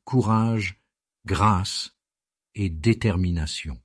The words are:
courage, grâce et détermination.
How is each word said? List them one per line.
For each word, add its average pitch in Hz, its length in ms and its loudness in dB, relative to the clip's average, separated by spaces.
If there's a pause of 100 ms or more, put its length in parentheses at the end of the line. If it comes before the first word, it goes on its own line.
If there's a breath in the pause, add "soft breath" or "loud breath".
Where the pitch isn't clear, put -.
courage, 110 760 0 (440)
grâce 95 720 0 (600)
et 101 140 -2
détermination. 85 1160 0